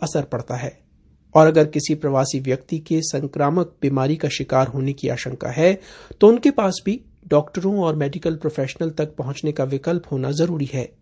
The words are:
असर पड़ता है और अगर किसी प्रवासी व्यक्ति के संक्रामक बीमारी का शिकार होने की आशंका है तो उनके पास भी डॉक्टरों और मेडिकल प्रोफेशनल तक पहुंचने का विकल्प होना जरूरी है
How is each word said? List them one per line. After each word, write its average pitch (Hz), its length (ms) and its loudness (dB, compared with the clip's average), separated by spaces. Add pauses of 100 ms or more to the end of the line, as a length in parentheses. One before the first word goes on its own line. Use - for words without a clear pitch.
असर 156 220 -2
पड़ता 123 320 -8
है 127 220 -10 (560)
और 156 120 10
अगर 156 200 6
किसी 151 300 -2
प्रवासी 139 440 0
व्यक्ति 131 400 -4
के 160 220 -2
संक्रामक 147 800 -2
बीमारी 139 340 0
का 156 120 -4
शिकार 131 400 0
होने 135 240 -4
की 135 160 -6
आशंका 123 420 -8
है 175 280 2 (420)
तो 202 80 10
उनके 240 240 6
पास 196 340 0
भी 214 140 -2 (280)
डॉक्टरों 175 500 0
और 165 180 0
मेडिकल 151 400 -4
प्रोफेशनल 156 540 -4
तक 156 260 -4
पहुंचने 143 360 -6
का 147 120 -2
विकल्प 135 380 -4 (100)
होना 135 200 -4
जरूरी 160 320 -2
है 131 180 -6 (200)